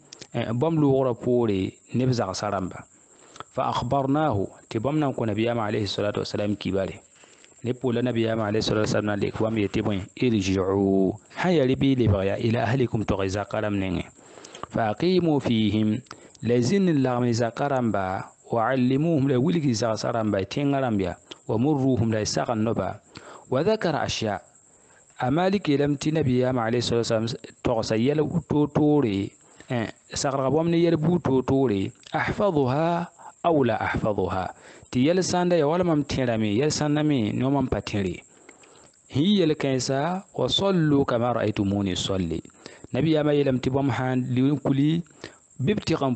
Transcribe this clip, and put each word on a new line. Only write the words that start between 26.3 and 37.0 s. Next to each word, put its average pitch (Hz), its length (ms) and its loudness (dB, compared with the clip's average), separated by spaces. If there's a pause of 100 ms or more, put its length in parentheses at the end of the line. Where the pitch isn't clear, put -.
alayhi 117 240 0
salatu 117 220 0
wasalam 113 240 0 (340)
togsa 113 380 0
yɛl 147 240 2 (240)
toor-toore, 147 840 2 (400)
eh, 117 220 -2 (220)
sagrga 135 360 -2
bãmb 160 200 2
ne 170 80 2
yɛl 170 180 4
buud 165 260 2
toor-toore, 127 720 2 (220)
ahfaduha 165 920 0 (360)
aw 156 200 4
la 113 120 2
ahfaduha, 95 800 -2 (380)
tɩ 127 120 0
yɛl 170 180 2
sãnda 175 360 0
ya 143 100 4
wala 175 160 2
mam 156 200 2
tẽrame, 117 520 0
yɛl 147 160 2
sãnda 151 320 0